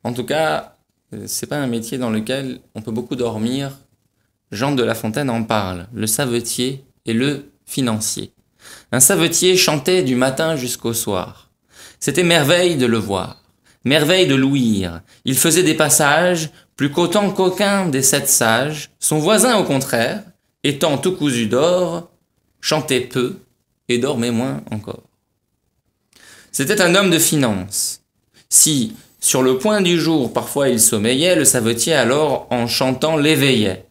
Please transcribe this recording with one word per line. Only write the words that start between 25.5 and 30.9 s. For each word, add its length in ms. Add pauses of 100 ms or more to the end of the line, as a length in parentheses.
C'était 280
un 140
homme 160
de 80
finance. 840 (460)
Si, 460 (240)
sur 240
le 160
point 220
du 180
jour, 340
parfois 360
il 100
sommeillait, 560